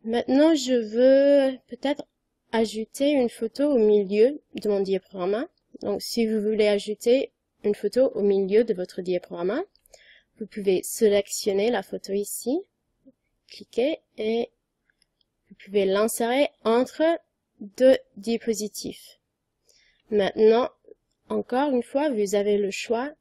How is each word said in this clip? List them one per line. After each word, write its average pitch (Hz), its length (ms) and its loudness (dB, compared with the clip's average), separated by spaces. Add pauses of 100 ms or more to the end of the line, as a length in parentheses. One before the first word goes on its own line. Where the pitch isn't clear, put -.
Maintenant, 262 520 2
je 254 180 -2
veux 262 920 4
peut-être 277 360 -6 (480)
ajouter 226 600 -2
une 254 180 2
photo 269 420 -4
au 277 60 2
milieu 214 640 2 (140)
de 214 140 -6
mon 202 120 0
diaporama. 190 680 -4 (340)
Donc, 202 200 -6
si - 240 -2
vous 220 160 -2
voulez 214 260 0
ajouter 208 640 0 (320)
une 208 120 0
photo 240 340 0
au - 120 -6
milieu 202 420 2
de 220 100 -2
votre 180 280 -8
diaporama, 180 640 -4 (760)
vous 214 80 -12
pouvez 196 360 -2
sélectionner 202 840 0
la 208 140 -4
photo - 300 -12
ici, 208 460 -6 (880)
cliquer 262 520 -6 (180)
et 226 320 -4 (1000)
vous 190 140 -20
pouvez 196 220 0
l'insérer 226 640 0 (140)
entre 247 400 0 (560)
deux 254 380 4 (200)
diapositifs. 214 1000 -6 (880)
Maintenant, 214 600 2 (600)
encore 247 420 -2
une 247 120 0
fois, 294 260 -2
vous 208 260 -2
avez 202 220 2
le 202 140 -2
choix 247 500 -6